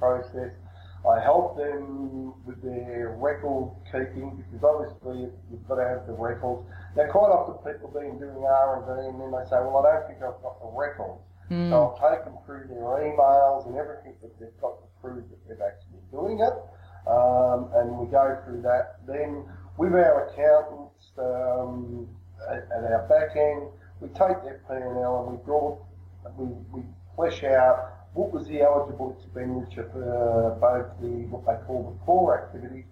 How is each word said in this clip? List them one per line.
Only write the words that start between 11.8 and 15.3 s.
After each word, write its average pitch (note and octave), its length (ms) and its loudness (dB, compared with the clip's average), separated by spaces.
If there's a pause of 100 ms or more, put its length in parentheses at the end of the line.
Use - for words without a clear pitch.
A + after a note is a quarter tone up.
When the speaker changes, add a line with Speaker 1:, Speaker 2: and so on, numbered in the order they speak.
Speaker 1:
take - 160 0
them - 80 -16 (140)
through C3+ 260 -16
their A#2+ 80 -12 (240)
emails C#3 640 4
and B2 100 -8
everything D3+ 460 -10
that A2+ 160 -20
they've A2+ 200 -18
got - 220 -8
to - 60 -20 (120)
prove B2 300 -14
that - 160 -20